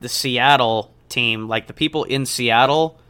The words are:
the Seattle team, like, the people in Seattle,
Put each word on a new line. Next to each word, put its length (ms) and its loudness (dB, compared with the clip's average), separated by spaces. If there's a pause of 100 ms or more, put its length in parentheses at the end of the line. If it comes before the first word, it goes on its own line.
the 80 -12
Seattle 840 0 (160)
team, 400 -4
like, 180 -4
the 80 -18
people 300 -2
in 200 -4
Seattle, 760 2 (120)